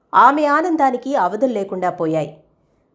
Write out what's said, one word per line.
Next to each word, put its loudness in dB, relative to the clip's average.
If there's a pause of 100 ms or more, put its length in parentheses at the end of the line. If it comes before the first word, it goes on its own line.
(140)
ఆమె 4
ఆనందానికి 0
అవధులు 0
లేకుండా -4
పోయాయి. -4 (580)